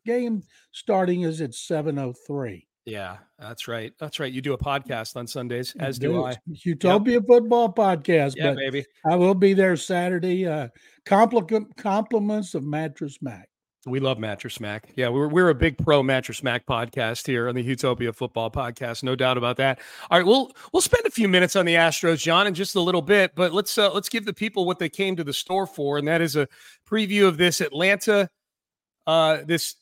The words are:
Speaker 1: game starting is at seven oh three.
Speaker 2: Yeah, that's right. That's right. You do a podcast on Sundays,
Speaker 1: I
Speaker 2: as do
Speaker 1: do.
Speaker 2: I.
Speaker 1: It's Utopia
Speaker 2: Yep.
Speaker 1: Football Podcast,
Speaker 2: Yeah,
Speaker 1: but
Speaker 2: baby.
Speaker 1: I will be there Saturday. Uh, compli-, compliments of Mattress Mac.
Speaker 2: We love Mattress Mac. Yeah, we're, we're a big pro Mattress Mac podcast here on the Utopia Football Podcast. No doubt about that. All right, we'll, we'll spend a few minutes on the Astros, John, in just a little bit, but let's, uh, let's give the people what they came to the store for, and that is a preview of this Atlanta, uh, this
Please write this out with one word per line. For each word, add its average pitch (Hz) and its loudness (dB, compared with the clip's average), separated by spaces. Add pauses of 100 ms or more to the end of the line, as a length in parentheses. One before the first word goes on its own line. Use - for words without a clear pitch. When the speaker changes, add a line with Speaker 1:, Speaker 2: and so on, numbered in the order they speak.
Speaker 1:
game 233 -2 (300)
starting 180 0
is 160 -4
at 135 -6
seven 151 -4
oh 127 -4 (140)
three. 123 -8 (200)
Speaker 2:
Yeah, 98 -10 (200)
that's 113 -14
right. 117 -8
That's 151 -10
right. 131 -6
You 131 -6
do 135 -2
a 123 -4
podcast 135 -4
on 120 -8
Sundays, 123 -8
Speaker 1:
I - -4
Speaker 2:
as 131 -6
do 139 -2
Speaker 1:
do. 180 -2
Speaker 2:
I. 127 -6 (140)
Speaker 1:
It's 156 -14
Utopia 196 2
Speaker 2:
Yep. 233 2
Speaker 1:
Football 240 4
Podcast, 165 2
Speaker 2:
Yeah, 151 0
Speaker 1:
but 135 -2
Speaker 2:
baby. 135 -4 (180)
Speaker 1:
I 165 4
will 185 4
be 196 4
there 190 4
Saturday. 180 -2
Uh, 151 -4 (360)
compli-, 214 2
compliments 214 -2
of 151 -4
Mattress 147 -6
Mac. 107 -12 (380)
Speaker 2:
We 131 -4
love 131 -2
Mattress 110 -10
Mac. 104 -10
Yeah, 127 -2
we're, 139 0
we're 175 4
a 151 2
big 147 0
pro 147 4
Mattress 131 -2
Mac 123 -2
podcast 117 -4
here 123 -2
on 123 -4
the 127 -2
Utopia 120 -2
Football 113 -6
Podcast. 120 -8
No 127 -2
doubt 127 2
about 120 -2
that. 135 0 (280)
All 175 4
right, 175 2
we'll, 254 4 (200)
we'll 349 2
spend 466 2
a - -2
few 220 2
minutes 180 4
on 185 2
the 170 2
Astros, 165 4
John, 170 2
in 196 -2
just 185 -6
a 190 2
little 175 2
bit, 185 4
but 175 2
let's, 202 -2
uh, 202 4
let's 196 -4
give 226 -6
the 208 -6
people 208 -4
what 180 -4
they 170 -2
came 190 -4
to 165 -4
the 143 -6
store 185 -4
for, 143 -4
and 147 -2
that 165 2
is 156 -2
a 143 0 (400)
preview 208 2
of 160 0
this 175 2
Atlanta, 190 0 (800)
uh, 160 4
this 165 -2